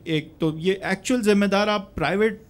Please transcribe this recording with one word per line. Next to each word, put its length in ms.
एक 340
तो 180
ये 260
एक्चुअल 380
जिम्मेदार 460
आप 280
प्राइवेट 540